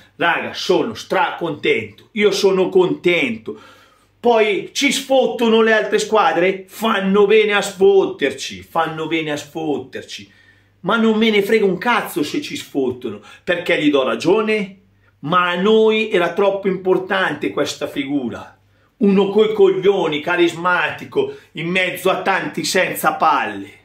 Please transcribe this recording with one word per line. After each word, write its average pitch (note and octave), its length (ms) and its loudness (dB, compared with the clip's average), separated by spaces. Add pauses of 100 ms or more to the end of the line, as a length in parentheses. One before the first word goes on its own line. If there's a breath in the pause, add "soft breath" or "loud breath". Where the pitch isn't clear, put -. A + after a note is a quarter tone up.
(140 loud breath)
Raga, D3+ 400 -4
sono C#3 400 -2
stracontento, D#3 1160 -4
io G#3 180 2
sono F#3+ 380 2
contento. D#3+ 920 0 (640 loud breath)
Poi A3 500 2
ci C4+ 200 0
sfottono A#3 680 2
le A3 100 4
altre G#3+ 260 0
squadre, F#3+ 720 0
fanno G3+ 580 0
bene G#3 280 4
a G3+ 60 0
sfotterci, E3 1000 0
fanno D#3+ 460 -4
bene D#3 240 -4
a D3 40 -6
sfotterci, C3 920 -8 (520 soft breath)
ma G3 140 0
non A3 220 2
me A3+ 120 4
ne G#3 120 2
frega G#3 220 2
un F#3+ 120 2
cazzo G#3 460 -2
se D3+ 180 -4
ci D3 140 -10
sfottono, B2 680 -6 (220 loud breath)
perché E3+ 400 0
gli D3 80 4
do C3+ 140 2
ragione, G3 720 0 (420)
ma F3 300 0
a F3 60 -2
noi A3 520 4
era F3 260 0
troppo G3 340 0
importante F#3 840 -2
questa D3 380 -4
figura. C3+ 680 -6 (420)
Uno G3 320 2
coi G#3+ 220 2
coglioni, F3+ 680 2
carismatico, E3 1120 -2 (180 loud breath)
in D#3 140 -8
mezzo F3+ 420 -2
a F3 140 -2
tanti E3+ 400 -2
senza D#3 520 -2
palle. A2 560 -2 (140)